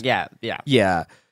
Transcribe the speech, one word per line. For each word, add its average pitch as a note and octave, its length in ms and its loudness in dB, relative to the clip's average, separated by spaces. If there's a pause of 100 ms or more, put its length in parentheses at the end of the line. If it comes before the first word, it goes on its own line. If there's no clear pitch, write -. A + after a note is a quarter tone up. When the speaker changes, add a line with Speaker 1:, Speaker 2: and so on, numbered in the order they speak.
Speaker 1:
yeah, G#2+ 260 -2 (140)
yeah. A2 240 -6
Speaker 2:
Yeah. F#2+ 380 2 (280)